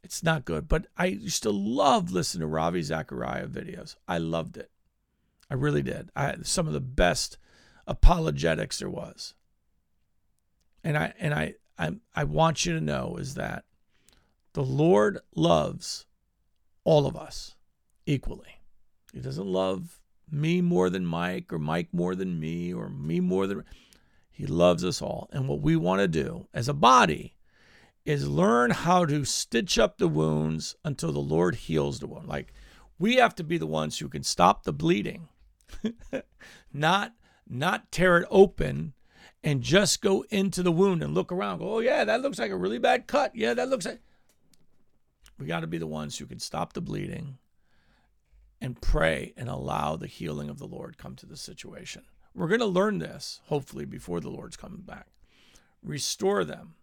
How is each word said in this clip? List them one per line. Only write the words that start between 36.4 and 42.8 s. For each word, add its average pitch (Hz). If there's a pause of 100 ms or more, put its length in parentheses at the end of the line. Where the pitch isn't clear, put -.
not, 165 (320)
not 170
tear 175
it 175
open 156 (500)
and 139
just 170
go 196
into 196
the 175
wound 175
and 147
look 180
around, 185
go, 214
"Oh -
yeah, 254
that 220
looks 269
like 220
a 190
really 196
bad 247